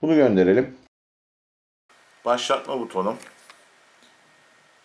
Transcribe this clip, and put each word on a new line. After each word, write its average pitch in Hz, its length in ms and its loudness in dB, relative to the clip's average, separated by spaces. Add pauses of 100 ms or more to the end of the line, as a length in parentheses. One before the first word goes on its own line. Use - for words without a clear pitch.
Bunu 160 120 0
gönderelim. 113 600 2 (1500)
Başlatma 127 560 -2
butonum 101 340 -4 (1700)